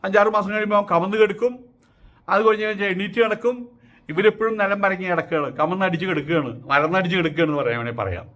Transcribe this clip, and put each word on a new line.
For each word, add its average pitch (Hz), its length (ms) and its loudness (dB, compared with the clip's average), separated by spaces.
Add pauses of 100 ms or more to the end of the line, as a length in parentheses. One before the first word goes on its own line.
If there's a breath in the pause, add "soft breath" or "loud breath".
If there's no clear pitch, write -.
അഞ്ചാറ് 208 300 4
മാസം 202 180 0
കഴിയുമ്പോൾ 208 260 0
അവൻ 202 120 -6
കമന്ന് 185 300 0
കിടക്കും, 220 320 0 (800 soft breath)
അത് 196 140 4
കഴിഞ്ഞ് 214 220 2
കഴിഞ്ഞാൽ 202 260 -2
എണീറ്റ് 202 300 -4
കിടക്കും. 233 320 -2 (560 soft breath)
ഇവരെപ്പോഴും 208 500 2
നിലം 196 220 0
പരങ്ങി 185 280 -2
കിടക്കുകയാണ്, 156 460 -2
കമന്നടിച്ച് 180 540 0
കിടക്കുകയാണ്, 147 400 -2 (180)
മലന്നടിച്ച് 170 500 2
കിടക്കുകയാണെന്ന് 151 420 0
പറയാൻ 120 200 0
വേണേൽ 117 200 -6
പറയാം. 92 340 -6